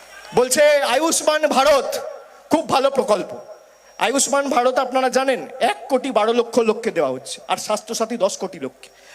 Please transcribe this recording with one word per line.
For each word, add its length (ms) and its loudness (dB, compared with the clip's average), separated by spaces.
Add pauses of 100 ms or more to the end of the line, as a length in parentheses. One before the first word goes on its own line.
(340)
বলছে 480 4
আয়ুষ্মান 640 0
ভারত 520 4 (520)
খুব 180 0
ভালো 220 2
প্রকল্প। 460 -2 (640)
আয়ুষ্মান 500 0
ভারত 300 2
আপনারা 300 0
জানেন, 400 0 (120)
এক 280 -2
কোটি 220 0
বারো 220 2
লক্ষ 260 0
লোককে 320 0
দেওয়া 200 0
হচ্ছে, 380 -10
আর 80 0
স্বাস্থ্যসাথী 600 -4
দশ 200 0
কোটি 240 -10
লোককে। 280 -12 (260)